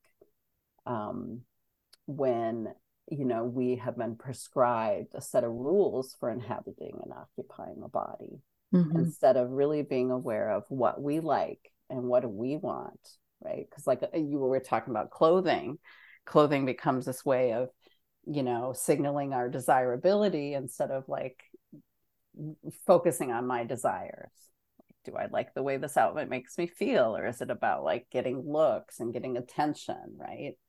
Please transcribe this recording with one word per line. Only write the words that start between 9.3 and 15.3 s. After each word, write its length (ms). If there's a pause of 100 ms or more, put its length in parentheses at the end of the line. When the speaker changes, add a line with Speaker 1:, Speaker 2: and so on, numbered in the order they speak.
Speaker 1:
of 140
really 320
being 300
aware 400
of 180
what 320
we 200
like 500 (180)
and 140
what 180
do 80
we 260
want, 440 (440)
right? 280
'Cause 160
like, 160
uh, 120
you 220
were 220
talking 320
about 180
clothing, 680 (460)